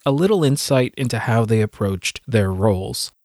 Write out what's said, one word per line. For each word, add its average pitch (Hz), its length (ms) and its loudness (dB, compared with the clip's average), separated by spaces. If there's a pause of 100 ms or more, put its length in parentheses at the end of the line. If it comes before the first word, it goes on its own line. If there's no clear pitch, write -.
a 147 60 0
little 175 340 2
insight 135 520 0
into 117 240 -2
how 117 240 2
they 110 180 2
approached 98 640 -4
their 101 260 0
roles. 95 600 -2 (120)